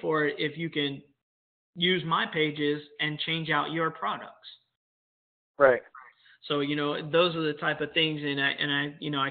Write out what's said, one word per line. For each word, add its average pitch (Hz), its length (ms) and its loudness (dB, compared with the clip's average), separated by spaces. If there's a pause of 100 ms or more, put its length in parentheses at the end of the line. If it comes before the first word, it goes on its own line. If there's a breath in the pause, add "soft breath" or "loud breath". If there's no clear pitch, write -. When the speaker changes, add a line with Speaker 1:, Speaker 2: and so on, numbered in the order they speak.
Speaker 1:
for 156 260 0
it 147 120 -2
if 147 180 -2
you 165 140 -4
can 143 320 -2 (720)
use 175 300 2
my 175 220 0
pages 147 560 0 (180)
and 151 200 -2
change 160 300 -2
out 151 220 0
your 160 180 0
products. 160 580 -8 (1120)
Speaker 2:
Right. 131 220 8 (640 soft breath)
Speaker 1:
So, 147 140 0
you 143 160 -2
know, 151 340 -2
those 165 260 4
are 160 60 -2
the 151 120 0
type 151 260 -2
of 147 120 -4
things, 156 300 0
and 139 180 -2
I, 139 100 2
and 147 220 -2
I, 143 280 -2
you 156 100 -4
know, 143 80 0
I 139 120 0